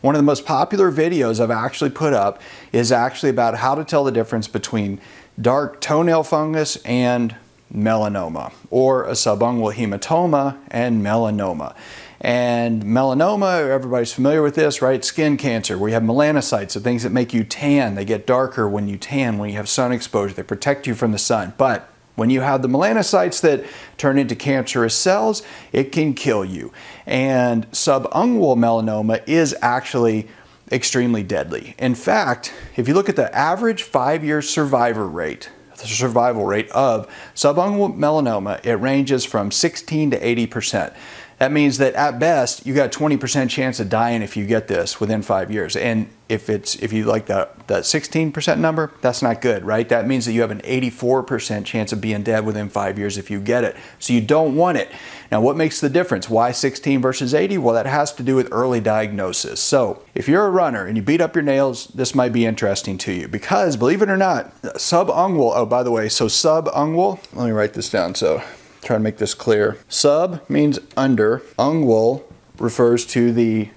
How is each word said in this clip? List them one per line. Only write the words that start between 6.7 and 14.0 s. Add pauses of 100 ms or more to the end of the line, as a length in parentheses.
and (400)
melanoma, (180)
or
a
subungual
hematoma (140)
and
melanoma. (460)
And
melanoma,
everybody's